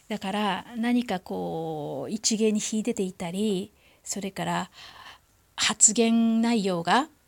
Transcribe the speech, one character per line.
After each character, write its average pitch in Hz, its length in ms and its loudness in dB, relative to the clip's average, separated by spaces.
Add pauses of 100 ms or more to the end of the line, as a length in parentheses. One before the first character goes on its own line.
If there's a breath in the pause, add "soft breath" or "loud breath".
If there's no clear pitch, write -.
だ 214 100 -4
か 190 140 -6
ら、 202 340 -2 (100)
何 240 280 2
か 190 160 -4
こ 160 880 -6
う、 - 20 -8
一 214 260 -2
芸 214 160 2
に 208 80 0
秀 214 220 -4
で 226 120 -2
て 208 80 -4
い 185 100 -6
た 170 180 -8
り、 196 400 -2 (320 soft breath)
そ - 180 -8
れ 190 100 -6
か 175 140 -6
ら、 175 260 -4 (840 loud breath)
発 - 380 4
言 226 480 4
内 233 240 2
容 180 180 0
が 220 260 2 (200)